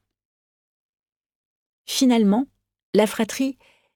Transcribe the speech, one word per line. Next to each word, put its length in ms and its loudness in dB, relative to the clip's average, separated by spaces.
Finalement, 600 2
la 120 4
fratrie 520 -4